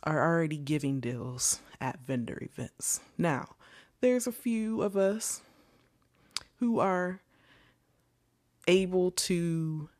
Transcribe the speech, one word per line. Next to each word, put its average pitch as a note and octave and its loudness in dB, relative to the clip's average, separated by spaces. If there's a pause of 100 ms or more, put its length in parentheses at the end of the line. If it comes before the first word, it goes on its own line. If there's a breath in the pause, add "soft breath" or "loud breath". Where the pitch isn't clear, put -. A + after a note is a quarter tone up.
are D3+ 2
already D#3+ 2
giving C#3+ 0
deals B2 -2 (200 loud breath)
at C3 -4
vendor B2 -4
events. - -6 (180)
Now, E3 0 (440 loud breath)
there's B3 4
a A#3+ -4
few A3 -2
of G3+ -2
us G3 0 (1160 soft breath)
who A#3 0
are F#3 0 (1500 soft breath)
able F3+ 4
to E3 -2 (100)